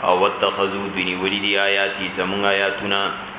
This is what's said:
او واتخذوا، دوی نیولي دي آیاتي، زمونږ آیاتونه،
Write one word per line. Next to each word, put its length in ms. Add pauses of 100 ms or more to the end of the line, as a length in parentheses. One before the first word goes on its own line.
او 160
واتخذوا، 720
دوی 100
نیولي 360
دي 180
آیاتي، 520
زمونږ 360
آیاتونه، 680 (280)